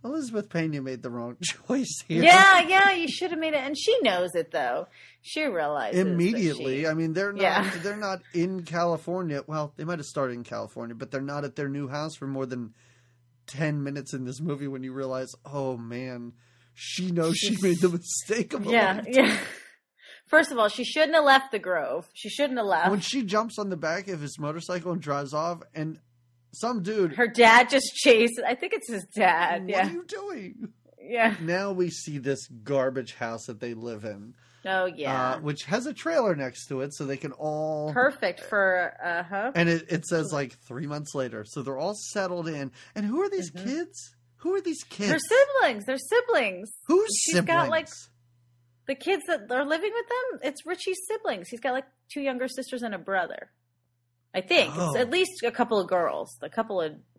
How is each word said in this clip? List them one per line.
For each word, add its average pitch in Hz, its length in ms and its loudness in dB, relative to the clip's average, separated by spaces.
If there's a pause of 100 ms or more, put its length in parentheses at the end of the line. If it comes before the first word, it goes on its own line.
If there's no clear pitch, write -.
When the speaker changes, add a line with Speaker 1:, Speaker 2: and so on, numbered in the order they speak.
Speaker 1:
Elizabeth 233 460 -6
Pena 160 340 -2
made 131 180 -8
the 127 80 -10
wrong 120 300 -8
<laughs> - 280 -8
choice 262 400 -2
here." 160 160 2
Speaker 2:
Yeah, 359 440 10
yeah, 392 240 6
you 339 160 0
should 349 240 -4
have 320 80 -4
made 320 160 -2
it. 277 80 0
And 277 120 -4
she 453 280 2
knows 180 320 2
it, 165 160 -2
though. 147 360 -2 (360)
She - 220 -6
realizes 147 580 -2
that 190 40 2
Speaker 1:
Immediately. 170 760 0
Speaker 2:
she 160 60 0
Speaker 1:
I 156 60 0
mean, 160 200 0
they're 196 200 -2
not, 196 80 -2
Speaker 2:
Yeah. 190 300 2 (100)
Speaker 1:
they're 202 160 -4
not 190 240 -4 (140)
in 180 260 -2
California. 170 880 -2
Well, 151 300 -6
they 156 60 -8
might 170 140 -6
have 143 80 -10
started 131 280 -4
in 120 100 -10
California, 117 500 -10
but 117 160 -12
they're 135 120 -6
not 143 220 -6
at 135 120 -8
their 143 140 -6
new 143 180 -6
house 147 280 -6
for 135 120 -10
more 135 180 -4
than 120 300 -8 (720)
ten 147 360 -2
minutes 139 300 -8
in 127 120 -6
this 123 140 -10
movie 147 280 -6
when 135 160 -8
you 131 100 -10
realize, 131 380 -6 (120)
"Oh, 135 320 -4
man, 120 580 -10 (420)
she - 340 -6
knows 170 260 2
she 202 200 -2
Speaker 2:
She's 185 80 -2
Speaker 1:
made 175 160 4
the 180 100 4
mistake - 640 -4
of 214 140 -4
a - 20 -4
Speaker 2:
Yeah, 214 280 6
Speaker 1:
lifetime." 220 160 -6 (120)
Speaker 2:
yeah. 214 120 0 (880)
First 302 240 6
of 254 60 -4
all, 214 120 4
she 247 140 -4
shouldn't 302 300 2
have 320 100 6
left 269 280 6
the 208 80 -2
Grove. 165 560 -2
She - 140 -12
shouldn't 262 280 0
have 220 80 0
left. 180 240 4
Speaker 1:
When 202 100 2
she 262 220 -2
jumps 214 380 0
on 202 100 -4
the 180 80 -4
back 165 300 -4
of 180 140 -6
his 143 180 -10
motorcycle 165 520 -4
and 160 80 -2
drives 143 360 -4
off, 165 260 -4 (140)
and 156 240 -8 (520)
some 233 300 -4
dude 185 320 0
Speaker 2:
Her 226 140 4
dad 233 420 8
just - 240 2
chases. 233 520 6
I 247 100 2
think 370 180 -4
it's - 160 -4
his 196 160 -4 (100)
dad. 175 460 4
Speaker 1:
"What 185 80 -8
Speaker 2:
Yeah. 196 180 2
Speaker 1:
are - 40 -4
you 349 140 -8
doing?" 359 680 -10 (260)
Speaker 2:
Yeah. 226 420 0
Speaker 1:
Now 185 320 -2
we 180 180 0
see 151 260 -10
this 135 300 -4
garbage 131 680 -2
house 113 320 -8
that 110 140 -12
they 120 160 -8
live 113 280 -10
in. 107 300 -12 (340)
Speaker 2:
Oh, 190 200 0
yeah. 131 480 -2
Speaker 1:
Uh, - 60 -8
which 147 240 -6
has 220 200 -2
a 285 80 -6
trailer 247 420 0
next 131 340 -8
to 131 120 -4
it, 143 140 -8
so 147 100 -8
they 135 120 -4
can 147 160 -8
all 151 600 -4
Speaker 2:
Perfect 247 460 2
for, 185 640 0
uh-huh. 180 480 -4
Speaker 1:
And 170 160 4
it, 165 220 0
it 165 160 -4
says, 160 260 -2
like, 139 200 -4 (140)
"Three 127 200 -8
months 147 260 -8
later." 113 320 -6
So 143 160 -10
they're 131 160 -6
all 175 160 -4 (200)
settled 180 340 -4
in. 143 240 -6 (240)
And 208 100 -4
who 254 160 -2
are 403 80 0
these 269 220 -6
Speaker 2:
Mm-hmm. 180 160 -10
Speaker 1:
kids? 320 480 -8 (220)
Who 359 180 -2
are 392 60 -2
these 330 240 -6
kids? 202 260 -2
Speaker 2:
Her 320 80 2
siblings. 453 680 4
They're 262 140 -2
siblings. 269 720 0 (160)
Speaker 1:
Whose 403 240 4 (100)
Speaker 2:
She's 320 200 2
got, 330 280 2
like, 320 200 0
Speaker 1:
siblings? - 200 -18 (800)
Speaker 2:
the 277 80 -2
kids 349 320 -2
that 240 240 -2
are 262 140 2
living 330 280 0
with 466 140 -4
them, 494 320 -4 (120)
it's - 140 -14
Richie's 359 320 -4 (100)
siblings. 330 420 -4
He's 233 100 -10
got, 254 140 -2
like, 269 120 -4 (260)
two 294 100 -8
younger 254 260 -2
sisters 254 360 -8
and 220 120 -6
a 185 40 -8
brother. 185 520 -4 (840)
I 185 80 -2
think. 220 280 4
It's 143 100 -8
Speaker 1:
Oh. 165 180 0
Speaker 2:
at 240 140 2
least 370 320 0
a 233 80 0
couple 226 280 0
of 185 80 -2
girls. 156 560 -2
A 160 60 -10
couple 220 320 -4
of 156 120 -4 (260)